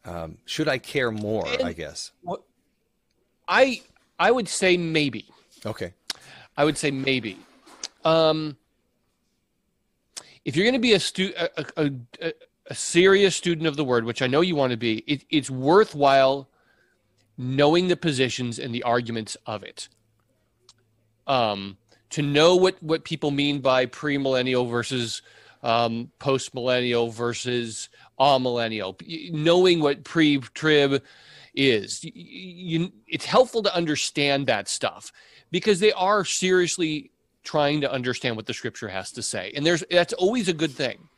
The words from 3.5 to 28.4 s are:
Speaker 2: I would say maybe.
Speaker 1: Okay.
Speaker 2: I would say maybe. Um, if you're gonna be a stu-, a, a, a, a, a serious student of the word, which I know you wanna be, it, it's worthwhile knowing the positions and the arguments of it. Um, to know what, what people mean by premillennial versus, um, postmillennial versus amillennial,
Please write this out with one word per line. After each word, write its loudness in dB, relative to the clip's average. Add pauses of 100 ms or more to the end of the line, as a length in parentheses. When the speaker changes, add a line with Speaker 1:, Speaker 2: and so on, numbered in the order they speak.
Speaker 2:
I 4
would 0
say 2
maybe. -2 (360)
Speaker 1:
Okay. -8 (600)
Speaker 2:
I 2
would 0
say -2
maybe. -4 (680)
Um, 2 (1900)
if -6
you're 2
gonna 2
be 4
a 4
stu-, -4
a, -4
a, -6 (100)
a, 0 (300)
a, -6 (340)
a -12
serious 4
student -2
of 0
the -2
word, 2
which -4
I 2
know 4
you 2
wanna 0
be, -2
it, -4
it's 0
worthwhile 4 (880)
knowing 2
the 0
positions -2
and -8
the -6
arguments -4 (100)
of -10
it. -18 (1400)
Um, -2 (340)
to -4
know 6
what, 2
what -2
people -4
mean 0
by 2
premillennial -2
versus, -4 (420)
um, -2
postmillennial -2
versus -6 (300)
amillennial, 0 (100)